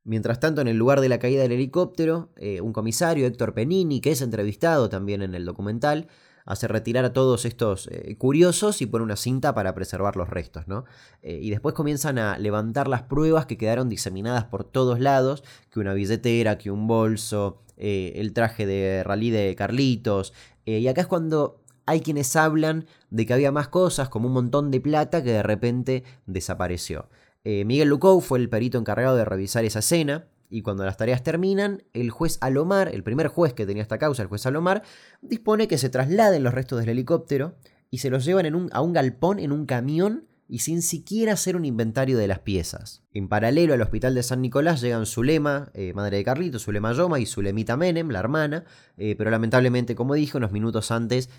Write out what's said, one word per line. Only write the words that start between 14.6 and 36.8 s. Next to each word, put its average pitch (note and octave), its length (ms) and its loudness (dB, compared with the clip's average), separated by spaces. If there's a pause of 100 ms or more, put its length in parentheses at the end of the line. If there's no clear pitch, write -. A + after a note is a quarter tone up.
todos B2+ 340 0
lados, C3+ 460 2 (240)
que - 100 -8
una G2 140 0
billetera, A2 640 0
que G#2+ 140 -8
un G#2+ 160 -4
bolso, A2 760 0 (160)
eh, F#2+ 400 -4
el G#2 160 -4
traje A2+ 320 0
de F#2+ 400 0
rally G#2+ 240 0
de G#2 280 2
Carlitos. A2+ 760 0 (320)
Eh, A2 140 -2
y A#2+ 100 2
acá C#3 140 2
es F3 40 -4
cuando D#3+ 540 -2 (240)
hay D#3+ 160 2
quienes C#3+ 340 -2
hablan D#3 520 2 (240)
de A2 160 0
que B2 80 2
había C#3 180 4
más D3 160 -2
cosas, E3+ 400 2
como A#2 200 -2
un B2+ 40 0
montón C3 380 2
de C3 100 2
plata D3+ 420 2
que B2 100 2
de G#2+ 100 2
repente A#2+ 600 0 (220)
desapareció. F2+ 840 -6 (340)
Eh, G2+ 220 -2
Miguel C#3+ 240 4
Lucou F3 320 6
fue C3+ 160 0
el A#2+ 100 0
perito A#2+ 300 0
encargado A#2 380 0
de A2 100 2
revisar G2+ 400 -2
esa G#2+ 140 -2
escena, D#3 480 0 (220)
y A2+ 120 -6
cuando G2 240 -4
las F#2+ 100 -4
tareas B2+ 260 0
terminan, F#3+ 600 0 (100)
el A#2+ 180 -4
juez - 300 -2
Alomar, E3 480 2
el - 140 -8
primer C#3 260 0
juez D#3+ 240 2
que A2 140 -4
tenía G2+ 160 -2
esta G#2+ 160 -4
causa, C#3 240 0
el F#2 60 -6
juez G#2 180 -6
Alomar, F3 360 0 (380)
dispone G#3+ 480 0
que D#3+ 80 0
se C3 140 0
trasladen D#3+ 520 4
los A#2+ 120 2
restos B2+ 260 -2